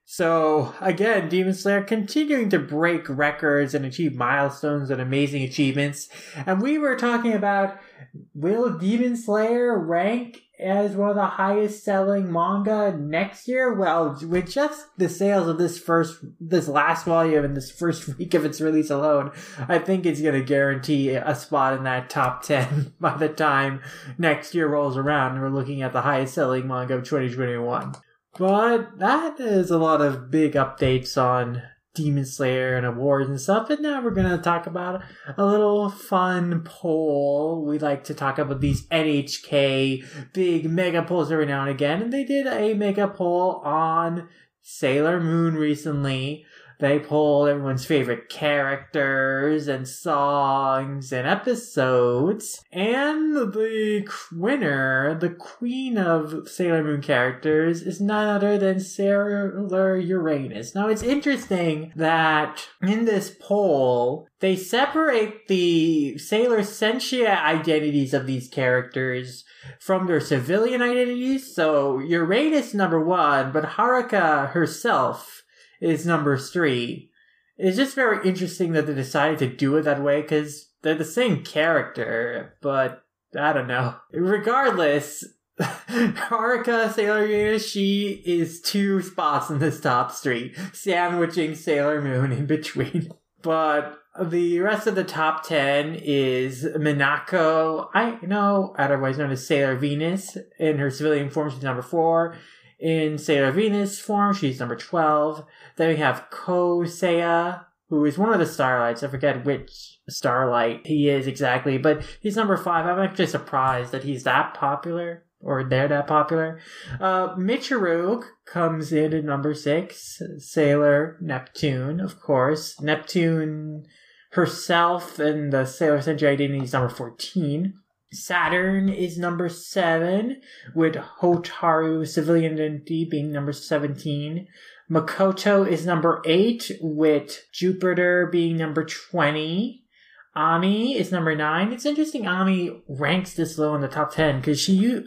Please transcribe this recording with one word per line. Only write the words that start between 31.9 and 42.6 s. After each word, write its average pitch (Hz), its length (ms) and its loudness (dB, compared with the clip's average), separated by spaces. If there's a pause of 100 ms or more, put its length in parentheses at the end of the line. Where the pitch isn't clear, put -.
Demon 143 300 0
Slayer 131 520 0
and 127 80 0
awards 135 460 0
and 135 100 -4
stuff. 220 300 0
And 294 100 0
now 294 220 -2
we're 233 80 -2
gonna 185 280 2
talk 170 280 0
about 180 380 -6 (320)
a 202 100 2
little 208 420 2
fun 180 760 0
poll. 156 1000 -2
We 147 140 -2
like 143 240 -2
to - 100 -8
talk 139 280 -4
about 135 200 -2
these 139 300 0
N 160 160 2
H 143 380 -2
K 135 580 2 (300)
big 170 360 0
mega 170 360 0
polls 165 260 0
every 156 160 2
now 139 140 -2
and 139 100 -2
again. 143 320 0
And 240 100 -4
they 277 120 -2
did 277 240 0
a 220 260 0